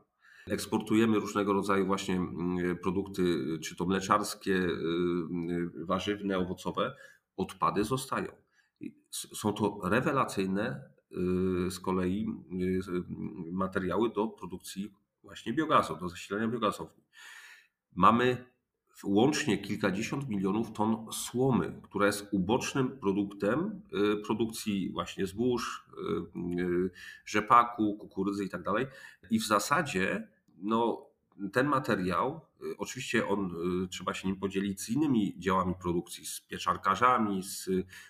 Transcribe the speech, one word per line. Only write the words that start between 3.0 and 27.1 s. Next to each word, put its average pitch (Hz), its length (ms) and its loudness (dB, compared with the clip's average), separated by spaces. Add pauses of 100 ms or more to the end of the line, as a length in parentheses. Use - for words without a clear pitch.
czy - 120 -10
to 87 100 -2
mleczarskie, 95 680 2
y, 92 140 4 (1120)
y, 82 60 -8
warzywne, 98 520 0
owocowe. 92 580 -2 (420)
Odpady 90 460 0
zostają. 120 480 -4 (480)
I - 160 -12 (180)
s-, - 220 -8
są 104 180 0
to 104 300 0
rewelacyjne, 113 1080 0 (760)
y, 90 40 -4
z - 80 -8
kolei, 92 480 0 (500)
y, 92 40 0
z-, 90 240 -2 (460)
materiały 95 580 0
do 110 180 0
produkcji 95 640 -10 (300)
właśnie 104 300 -8
biogazu, 143 440 2
do 90 120 -6
zasilania 104 380 -4
biogazowni. 110 560 -4 (920)
Mamy 117 500 6 (500)
w-, - 80 -18
łącznie 101 540 4
kilkadziesiąt 104 720 -2
milionów 104 440 0
ton 110 380 0
słomy, 120 720 0
która 101 220 0
jest 104 260 2
ubocznym 123 680 0
produktem, 104 800 0 (320)
y, 104 40 0
produkcji 110 760 -2
właśnie 87 360 -4
zbóż, 117 580 -2 (520)
y, 90 240 -2
y, 90 300 2 (340)